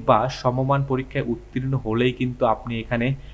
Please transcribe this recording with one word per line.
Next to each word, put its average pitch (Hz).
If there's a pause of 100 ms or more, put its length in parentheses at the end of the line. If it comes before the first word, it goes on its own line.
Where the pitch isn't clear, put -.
বা 123
সমমান 131
পরীক্ষায় 131
উত্তীর্ণ 127
হলেই 123
কিন্তু 127
আপনি 113
এখানে 120 (180)